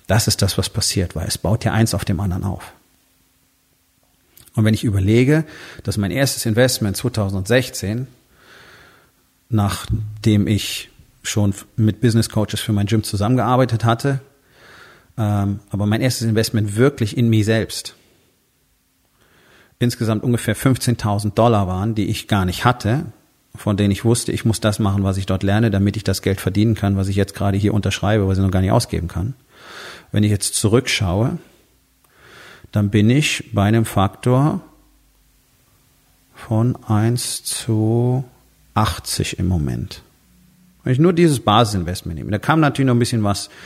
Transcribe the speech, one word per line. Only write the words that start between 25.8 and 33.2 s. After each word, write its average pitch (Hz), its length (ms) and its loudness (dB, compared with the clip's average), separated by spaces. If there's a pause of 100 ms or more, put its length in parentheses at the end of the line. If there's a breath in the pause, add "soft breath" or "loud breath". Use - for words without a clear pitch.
ich 104 60 -8
das - 200 -2
Geld 98 180 0
verdienen 104 340 2
kann, 101 220 0
was 98 120 0
ich 98 80 -2
jetzt 101 180 0
gerade 98 220 -2
hier 101 180 0
unterschreibe, 98 520 0
was 95 120 2
ich 98 60 2
noch 95 60 2
gar 92 100 0
nicht 95 120 2
ausgeben 85 340 0
kann. 95 280 -4 (760 loud breath)
Wenn 104 140 2
ich 104 60 2
jetzt - 240 -2
zurückschaue, 110 840 0 (1300 loud breath)
dann 104 180 0
bin 107 180 4
ich 143 440 0